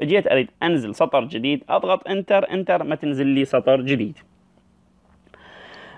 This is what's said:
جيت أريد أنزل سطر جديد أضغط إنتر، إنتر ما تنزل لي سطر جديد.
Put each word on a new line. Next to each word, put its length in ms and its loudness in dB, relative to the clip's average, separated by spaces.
جيت 240 0
أريد 240 2
أنزل 320 -2
سطر 300 0
جديد 440 -4
أضغط 400 0
إنتر، 420 0
إنتر 340 0
ما 100 -4
تنزل 320 -2
لي 180 2
سطر 360 2
جديد. 380 -2